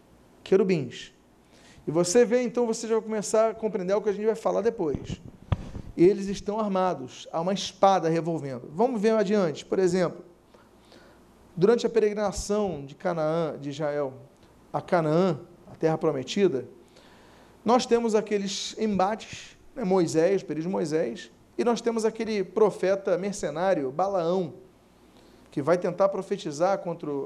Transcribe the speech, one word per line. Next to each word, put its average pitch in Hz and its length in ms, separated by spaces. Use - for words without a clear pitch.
querubins. 190 680
E 185 60
você 175 340
vê, 240 180
então, 240 260
você 226 180
já 226 80
vai 220 80
começar 220 480
a 214 40
compreender 196 400
o 208 60
que 214 100
a - 20
gente 208 140
vai 220 100
falar 185 240
depois. 196 600
Eles 196 320
estão 202 320
armados, 185 720
há 160 80
uma 180 120
espada 190 560
revolvendo. 156 640
Vamos 226 280
ver 220 140
adiante, 196 500
por 196 160
exemplo, 180 440
durante 233 280
a 226 60
peregrinação 208 960
de 139 80
Canaã, 160 640
de 143 120
Israel, 147 440
a 147 80
Canaã, 160 600
a - 80
terra 160 240
prometida, 147 720
nós 240 220
temos 233 280
aqueles 202 640
embates, 214 800
né, 254 80
Moisés, 185 600
o - 20
período 156 220
de 185 40
Moisés, 190 640
e 226 60
nós 233 160
temos 226 240
aquele 220 400
profeta 190 720
mercenário, 175 720
Balaão, 175 640
que - 120
vai 165 160
tentar 185 320
profetizar 185 680
contra 170 320